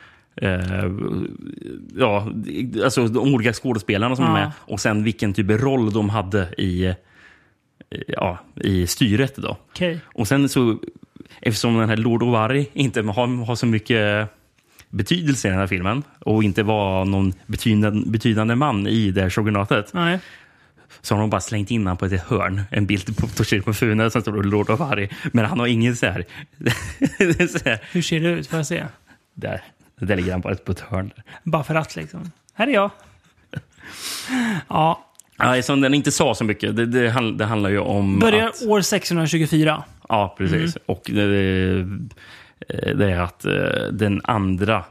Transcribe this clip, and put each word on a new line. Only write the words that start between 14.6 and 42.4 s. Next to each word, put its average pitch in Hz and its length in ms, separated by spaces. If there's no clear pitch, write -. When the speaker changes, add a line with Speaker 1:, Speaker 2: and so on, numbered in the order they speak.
Speaker 1:
betydelse 135 580
i - 20
den 92 100
här 98 60
filmen 95 360
och 110 260
inte 104 180
var 98 420
någon 98 280
betydande, 107 640
betydande 110 440
man 120 320
i 107 240
det 95 120
här 92 80
shogunatet, 104 640
Speaker 2:
Nej. 175 240
Speaker 1:
så - 140
har 101 60
de 107 100
bara 101 100
slängt 104 300
in 110 160
han 90 100
på 98 100
ett 90 160
hörn. 98 480
En 101 160
bild 101 300
på 117 100
Toshiro 107 400
Mifune 110 440
som 113 120
står 107 140
och 101 80
Lord 104 260
Owari. 113 380
Men 117 120
han 110 160
har 120 60
ingen 120 300
så 131 100
här, - 180
<laughs> - 180
det 175 220
är 175 60
så 170 120
här. 113 100
Speaker 2:
Hur 175 100
ser 160 180
det 170 80
ut? 170 180
Får 165 120
jag 151 80
se? 165 180
Speaker 1:
Där. 95 260
Där 95 160
ligger 90 160
han 90 80
bara 98 140
på - 180
ett - 80
hörn. 98 300
Speaker 2:
Bara 156 220
för 156 100
att 156 220
liksom. 165 340
Här 220 120
är 285 60
jag. 202 180
Ja. 160 360
Speaker 1:
Ja, 127 240
som 139 180
den 135 140
inte 139 180
sa 135 220
så 113 100
mycket. 107 320
Det, 117 100
det, 120 240
handl-, 113 260
det 107 80
handlar 104 260
ju 101 80
om 98 400
Speaker 2:
Börjar 220 300
Speaker 1:
att 220 140
Speaker 2:
år 208 180
sexhundratjugofyra. 160 1040
Speaker 1:
Ja, 101 300
precis. 82 380
Speaker 2:
Mm. - 100
Speaker 1:
Och 101 200
det, 95 800